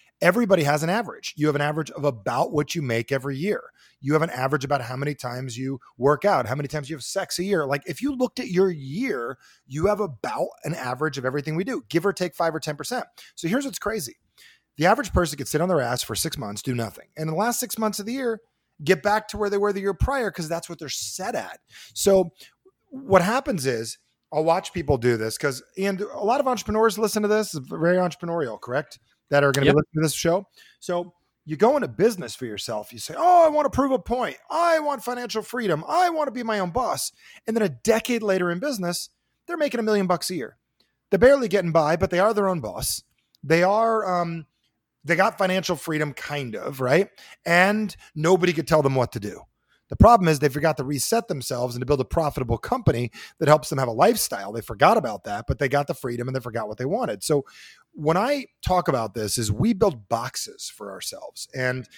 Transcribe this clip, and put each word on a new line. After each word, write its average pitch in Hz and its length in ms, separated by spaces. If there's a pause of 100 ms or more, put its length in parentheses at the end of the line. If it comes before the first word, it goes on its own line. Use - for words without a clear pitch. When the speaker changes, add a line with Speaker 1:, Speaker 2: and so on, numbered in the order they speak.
(200)
Speaker 1:
everybody 185 440
has 147 200
an 160 60
average. 185 480
You 147 80
have 147 100
an 143 60
average 151 300
of 139 120
about 131 480
what 151 240
you 170 60
make 120 300
every 135 260
year. 190 340 (300)
You 139 120
have 156 100
an - 80
average 135 340
about 139 160
how 123 160
many 143 160
times 123 440
you 131 220 (180)
work 139 280
out, 151 220
how 123 80
many 143 120
times 143 220
you 165 60
have 127 80
sex - 340
a 175 60
year. 185 240
Like, 143 180
if - 160
you 277 140
looked 247 240
at 247 100
your 185 220
year, 143 680 (300)
you 143 180
have 208 140
about 180 500 (140)
an 151 100
average 131 460
of 123 60
everything 143 300
we 175 80
do, - 240
give 165 180
or 196 60
take 180 240
five 165 180
or 160 60
ten 147 160
percent. 214 300 (300)
So - 120
here's 269 180
what's 233 140
crazy. 208 380 (600)
The 151 80
average 226 260
person 165 260
could 135 120
sit 151 100
on 175 80
their 170 140
ass 123 200
for 107 140
six - 220
months, 104 240
do 131 120
nothing. 113 440
And 160 100
in 160 80
the 170 40
last 233 200
six - 180
months 220 220
of 196 60
the 233 80
year, 240 260 (440)
get - 200
back 214 240
to 208 100
where 208 120
they 202 80
were 202 160
the 196 80
year 196 120
prior 254 380
'cause 160 160
that's 165 220
what 170 100
they're 151 80
set 190 480
at. 110 240 (340)
So 190 380 (580)
what 262 320
happens 214 440
is 117 320 (340)
I'll 156 140
watch 170 260
people 147 260
do 117 200
this 110 200
'cause, 135 240 (160)
and 190 220
a 208 240
lot 240 160
of 262 80
entrepreneurs 220 500
listen 214 240
to 208 60
this, 214 260
very 165 440
entrepreneurial, 170 600
correct? 131 380 (320)
That 143 140
are 139 80
gonna 135 140
Speaker 2:
Yep. 147 100
Speaker 1:
be - 20
listening 151 240
to 160 40
this 143 80
show. 175 340 (320)
So 175 340 (320)
you 151 120
go 240 180
into 220 140
business 165 440
for - 120
yourself. 107 480
You 117 60
say, - 160
"Oh, 349 300
I 311 40
wanna 294 200
prove 269 220
a 254 80
point. 214 380 (120)
I 330 300
want 285 240
financial 240 400
freedom. 190 420
I 349 240
wanna 311 220
be 240 120
my 220 160
own 180 120
boss." 214 400 (340)
And 226 120
then 220 60
a 185 60
decade 220 540
later 190 260
in 175 100
business, 190 500 (380)
they're 339 100
making 277 240
a - 20
million 208 240
bucks 175 220
a 185 60
year. 127 220 (520)
They're 190 100
barely 254 300
getting 175 240
by, 160 240
but 185 120
they 175 100
are 202 140
their 202 140
own 180 140
boss. - 420 (400)
They 165 200
are, 220 420 (160)
um, 165 260 (560)
they 160 120
got 202 240
financial 185 360
freedom, 151 380
kind 135 420
of, 135 240
right? 135 300 (340)
And 190 520 (180)
nobody 175 400
could 151 140
tell 156 160
them 135 100
what 127 200
to 117 60
do. 98 220 (460)
The - 80
problem 202 320
is 156 100
they 143 100
forgot 147 300
to 143 60
reset 151 440
themselves 127 480
and 123 60
to 127 60
build 139 140
a 127 40
profitable 131 540
company 139 520 (280)
that 151 80
helps 151 220
them 135 100
have 131 80
a 117 60
lifestyle. 117 580
They 113 100
forgot 135 360
about 113 260
that, 107 240
but 131 100
they 143 100
got 143 200
the 165 80
freedom 120 320
and 131 80
they 131 40
forgot 113 280
what 107 100
they 127 80
wanted. 151 380
So 147 220 (480)
when 160 220
I 254 300 (160)
talk 180 260
about 117 280
this 107 240
is 104 120
we 180 220
build 180 340
boxes - 600
for 101 220
ourselves. - 640
And 127 420